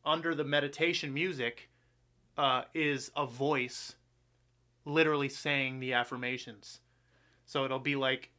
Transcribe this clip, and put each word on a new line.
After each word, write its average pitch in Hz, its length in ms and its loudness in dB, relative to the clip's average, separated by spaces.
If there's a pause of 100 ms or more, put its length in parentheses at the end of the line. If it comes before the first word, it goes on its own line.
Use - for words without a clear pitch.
under 165 300 2
the 147 100 0
meditation 147 680 0
music, 139 580 -4 (680)
uh, 131 280 4 (100)
is 147 420 0
a 147 100 0
voice 127 680 -2 (880)
literally 147 440 4
saying 135 520 -2
the 127 120 -2
affirmations. 123 880 -4 (680)
So 139 180 0
it'll 131 140 0
be 143 180 0
like 135 420 0